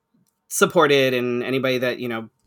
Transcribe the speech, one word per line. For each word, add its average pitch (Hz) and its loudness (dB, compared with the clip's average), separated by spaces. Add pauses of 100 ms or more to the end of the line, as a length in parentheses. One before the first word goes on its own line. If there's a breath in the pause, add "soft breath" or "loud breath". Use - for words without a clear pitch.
(480)
supported, 143 2
and 120 -2
anybody 127 -2
that, 120 -2
you 123 -8
know, 113 -8 (180)